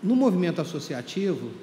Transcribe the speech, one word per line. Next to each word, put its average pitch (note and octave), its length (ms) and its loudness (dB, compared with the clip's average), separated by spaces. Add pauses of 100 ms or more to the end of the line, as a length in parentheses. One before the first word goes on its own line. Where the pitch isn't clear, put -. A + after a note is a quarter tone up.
no G#3+ 120 4
movimento F3+ 460 4
associativo C#3+ 880 -4 (120)